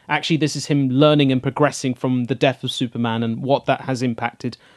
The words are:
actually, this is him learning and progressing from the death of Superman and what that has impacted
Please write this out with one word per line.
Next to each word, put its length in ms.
actually, 260
this 220
is 80
him 240
learning 420
and 100
progressing 520
from 320
the 100
death 300
of 80
Superman 500
and 200
what 220
that 160
has 220
impacted 540